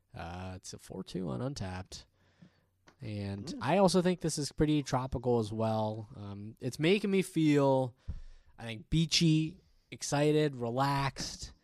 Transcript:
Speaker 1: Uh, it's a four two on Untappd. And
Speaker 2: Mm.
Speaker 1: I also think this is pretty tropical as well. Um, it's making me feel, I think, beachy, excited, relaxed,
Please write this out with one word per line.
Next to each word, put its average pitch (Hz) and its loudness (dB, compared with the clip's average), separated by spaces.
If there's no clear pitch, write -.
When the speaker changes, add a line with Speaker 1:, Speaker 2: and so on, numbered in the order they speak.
Speaker 1:
Uh, 90 -10
it's - -14
a - -16
four - -12
two 180 -6
on 123 -4
Untappd. 98 -8
And 101 -6
Speaker 2:
Mm. 262 -8
Speaker 1:
I 151 2
also 185 6
think 180 0
this 160 -2
is 143 -4
pretty 151 2
tropical 127 0
as 107 -2
well. 110 -2
Um, 101 -12
it's 127 -6
making 190 2
me 190 4
feel, 139 4
I - -12
think, 113 -10
beachy, 156 4
excited, 151 2
relaxed, 135 -2